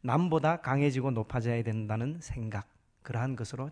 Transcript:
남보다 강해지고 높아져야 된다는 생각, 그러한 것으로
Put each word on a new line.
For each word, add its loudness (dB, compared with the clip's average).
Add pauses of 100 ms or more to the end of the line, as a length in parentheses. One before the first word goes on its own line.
남보다 2
강해지고 2
높아져야 0
된다는 -2
생각, -6 (360)
그러한 -2
것으로 -8